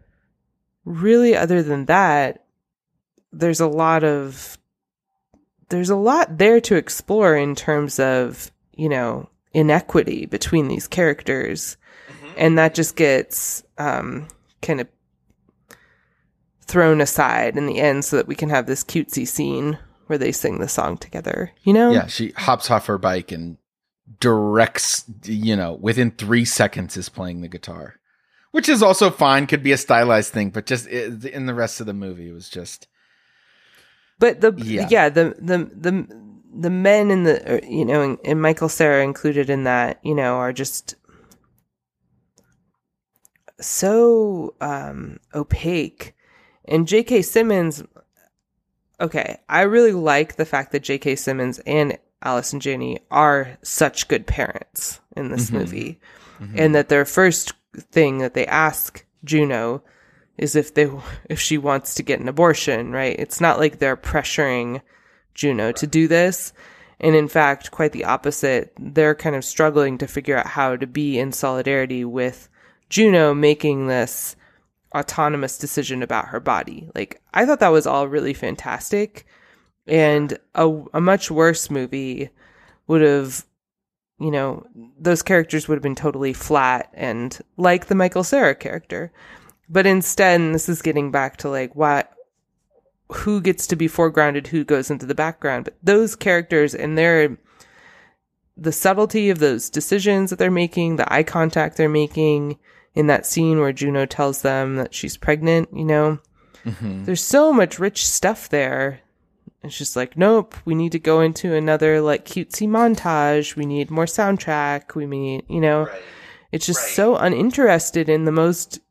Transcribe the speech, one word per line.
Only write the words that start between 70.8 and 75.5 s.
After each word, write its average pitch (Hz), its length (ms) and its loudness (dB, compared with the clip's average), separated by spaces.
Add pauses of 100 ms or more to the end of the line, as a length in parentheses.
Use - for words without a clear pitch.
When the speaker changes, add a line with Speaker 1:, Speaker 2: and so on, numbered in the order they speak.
Speaker 1:
be 139 320 -2
in 131 140 -4
solidarity 131 680 -2
with 123 460 -6 (400)
Juno 180 460 6
making 147 520 2
this - 480 -4 (600)
autonomous 147 640 -2